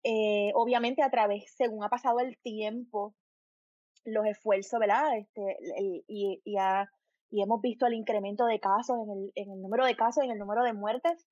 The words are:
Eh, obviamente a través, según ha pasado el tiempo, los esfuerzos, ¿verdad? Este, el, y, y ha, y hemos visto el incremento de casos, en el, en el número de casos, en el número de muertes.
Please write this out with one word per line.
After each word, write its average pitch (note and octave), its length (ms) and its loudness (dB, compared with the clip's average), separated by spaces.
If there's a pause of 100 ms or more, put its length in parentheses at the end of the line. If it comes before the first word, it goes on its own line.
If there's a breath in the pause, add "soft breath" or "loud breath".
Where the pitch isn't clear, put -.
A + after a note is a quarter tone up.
Eh, G#3 460 2
obviamente A#3+ 480 2
a C4 80 4
través, G#3 460 0
según A3 260 -2
ha G#3 60 -4
pasado B3 320 2
el B3+ 180 -4
tiempo, G#3+ 800 -6 (880)
los A3 220 0
esfuerzos, G#3 520 0
¿verdad? A3+ 400 4
Este, G3+ 380 -6 (200)
el, F#3+ 300 -4
y, G3+ 380 -4
y G3+ 140 -4
ha, F#3+ 300 2 (400)
y G#3 140 0
hemos G#3+ 180 2
visto B3 260 0
el A#3 80 2
incremento G#3 520 -2
de G#3+ 140 0
casos, A#3 420 0
en G#3 80 -8
el, G3 240 -8
en G3 160 -8
el F#3+ 100 -12
número A3 240 0
de A#3+ 120 2
casos, A#3+ 260 2
en B3+ 80 -2
el G#3+ 80 -4
número G#3 240 0
de A#3+ 120 2
muertes. B3 580 -2